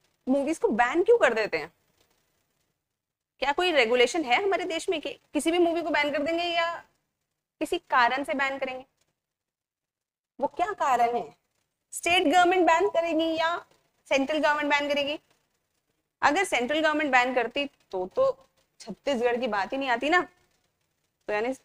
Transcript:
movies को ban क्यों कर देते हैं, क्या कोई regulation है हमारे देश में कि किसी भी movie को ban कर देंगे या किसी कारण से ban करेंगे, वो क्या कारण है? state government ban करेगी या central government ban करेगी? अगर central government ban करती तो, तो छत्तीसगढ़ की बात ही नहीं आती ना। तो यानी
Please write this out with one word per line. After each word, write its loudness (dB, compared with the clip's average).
movies 0
को 0
ban 2
क्यों 6
कर 4
देते -2
हैं, -10
क्या 0
कोई 0
regulation 2
है 0
हमारे 0
देश -4
में -2
कि -8
किसी 0
भी 2
movie 2
को -6
ban 0
कर -2
देंगे -2
या -2
किसी -4
कारण 0
से -6
ban -4
करेंगे, -8
वो -2
क्या -4
कारण 0
है? -8
state 0
government 4
ban 4
करेगी 0
या -2
central 0
government 0
ban 0
करेगी? -2
अगर 2
central -2
government 0
ban 2
करती -2
तो, -6
तो -2
छत्तीसगढ़ -4
की -4
बात -4
ही -4
नहीं -4
आती -2
ना। 2
तो -14
यानी -2